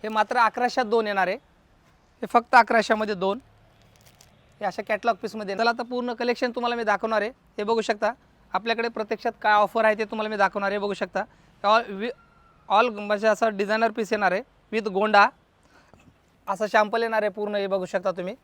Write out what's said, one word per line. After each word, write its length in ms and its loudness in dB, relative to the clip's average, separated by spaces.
हे 60 -8
मात्र 280 -2
अकराशेत 480 0
दोन 220 0
येणार 200 0
आहे. 100 -4
हे 40 -8
फक्त 280 0
अकराशेमध्ये 600 4
दोन. 240 -2
हे 60 -4
अशा 160 -6
कॅटलॉग 320 0
पीसमध्ये. 420 -8
चला 160 0
तर 100 -6
पूर्ण 300 -6
कलेक्शन 380 -2
तुम्हाला 260 -4
मी 80 -4
दाखवणार 360 0
आहे. 100 -4
हे 340 -12
बघू 160 -2
शकता 320 -2
आपल्याकडे 360 -4
प्रत्यक्षात 440 -4
काय 100 6
ऑफर 320 4
आहे 140 4
ते 60 0
तुम्हाला 260 -6
मी 60 -6
दाखवणार 340 2
आहे. 80 -2
बघू 160 -2
शकता 300 -4
all 380 2
wi-, 800 -4
all 200 0
म्हणजे 260 -2
असं 300 0
डिझायनर 340 0
पीस 220 -4
येणार 200 0
आहे 100 -2
with 200 -4
गोंडा. 360 4
असं 240 -4
शॅम्पल 300 2
येणार 200 -2
आहे 60 0
पूर्ण. 260 -6
हे 120 -2
बघू 180 -2
शकता 260 -4
तुम्ही. 340 -6